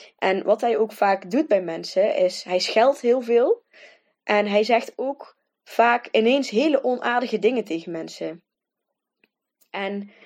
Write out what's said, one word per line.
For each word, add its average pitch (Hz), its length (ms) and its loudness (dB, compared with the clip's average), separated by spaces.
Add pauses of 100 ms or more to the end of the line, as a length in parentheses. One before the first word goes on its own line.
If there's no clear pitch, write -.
(180)
En 190 260 0
wat 214 180 2
hij 240 160 0
ook 220 140 0
vaak 196 400 0
doet 311 160 0
bij 196 140 2
mensen 175 540 -2
is: 180 280 0
hij 180 160 -2
scheldt 247 420 2
heel 247 200 2
veel. 240 420 2 (600)
En 208 220 2
hij 208 180 2
zegt 233 320 0
ook 269 400 -8 (280)
vaak 240 480 0
ineens 254 380 2
hele 269 340 2
onaardige 247 560 -2
dingen 226 240 0
tegen 165 280 -8
mensen. 165 500 -10 (1300)
En 202 420 -8 (140)